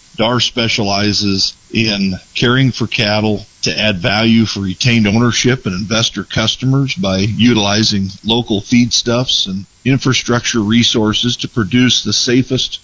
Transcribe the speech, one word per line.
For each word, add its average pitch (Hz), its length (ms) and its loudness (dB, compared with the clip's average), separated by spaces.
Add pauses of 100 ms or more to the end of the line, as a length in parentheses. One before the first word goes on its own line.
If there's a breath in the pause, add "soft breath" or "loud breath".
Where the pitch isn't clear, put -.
(160)
DAR 120 220 0
specializes 101 1200 -2 (160)
in 101 400 0 (220)
caring 127 360 2
for 113 160 -4
cattle 107 600 0 (160)
to 87 140 -4
add 107 200 0
value 110 480 2
for 104 160 -6
retained 101 480 0
ownership 120 580 0
and 98 80 -2
investor 107 480 -4
customers 131 720 -2
by 95 240 -2
utilizing 104 880 0 (140)
local 113 380 -2
feedstuffs 120 880 0
and 95 180 -8 (180)
infrastructure 123 760 0
resources 110 760 2
to - 100 -6
produce 120 560 2
the 107 80 -4
safest, - 720 0